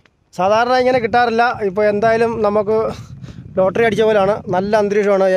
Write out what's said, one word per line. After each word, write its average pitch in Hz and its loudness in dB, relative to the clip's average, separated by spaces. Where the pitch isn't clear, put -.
സാധാരണ 226 2
ഇങ്ങനെ 254 2
കിട്ടാറില്ല. 233 2
ഇപ്പോൾ 208 0
എന്തായാലും 226 0
നമുക്ക് 208 0
ലോട്ടറി 196 0
അടിച്ച 214 0
പോലെയാണ്, 202 2
നല്ല 196 -2
അന്തരീക്ഷമാണ്, 202 0